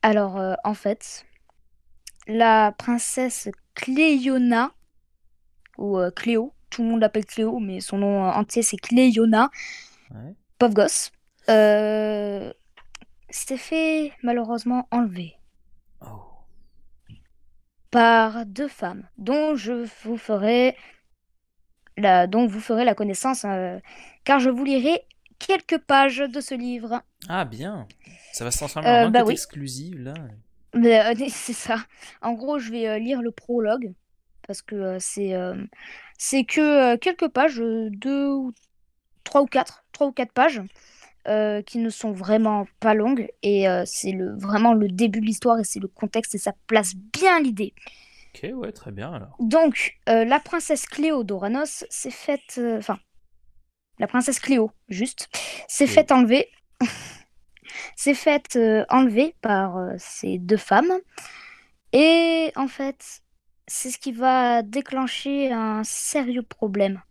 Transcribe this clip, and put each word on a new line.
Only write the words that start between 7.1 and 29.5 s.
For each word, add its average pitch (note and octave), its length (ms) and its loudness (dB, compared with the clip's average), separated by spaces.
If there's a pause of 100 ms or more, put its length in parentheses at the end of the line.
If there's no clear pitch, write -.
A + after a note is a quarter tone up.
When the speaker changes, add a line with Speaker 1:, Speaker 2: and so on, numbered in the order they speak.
Speaker 1:
Cléo, A3+ 340 -4
mais G3 200 -6
son G3 200 -8
nom, G3+ 260 0
euh, F#3 60 0
entier G#3+ 320 -2
c'est - 120 -2
Cléona, A3+ 760 4 (600)
Speaker 2:
Ouais. A#2+ 240 -18 (240)
Speaker 1:
pauvre A#3+ 140 4
gosse, G#3 380 0 (380)
euh, G#3+ 1000 2 (800)
s'est - 280 -8
fait D#4 540 -2 (120)
malheureusement A#3+ 680 -2
enlever F3+ 440 -2 (680)
Speaker 2:
Oh. G#2 180 -18 (1700)
Speaker 1:
par A#3 540 4
deux G#3 220 -8
femmes, - 400 -10 (100)
dont D4 380 -2
je A#3 300 -6 (180)
vous A3+ 140 -8
ferai A3+ 580 0 (1200)
la, F#3 300 6
dont A3+ 200 2
vous G#3 120 -4
ferez A3+ 260 0
la A3 100 4
connaissance, G#3+ 500 -4
euh, F#3 320 -4 (460)
car C#4 160 4
je B3+ 100 4
vous B3+ 140 -2
lirai C#4 380 0 (380)
quelques - 380 -2
pages C#4 420 2
de C#4 220 -4
ce - 140 -10
livre. A#3+ 480 -8 (260)
Speaker 2:
Ah, F3 160 -4
bien. B2+ 420 -10 (440)
Ça - 120 -10
va A#2+ 80 -4
se - 60 -4
transformer E3+ 320 -4
Speaker 1:
Euh, A#3 180 6
Speaker 2:
en - 40 2
Speaker 1:
bah A#3 80 6
Speaker 2:
enquête A#3 80 4
Speaker 1:
oui. A#3 60 2
Speaker 2:
exclusive, C#3+ 680 -10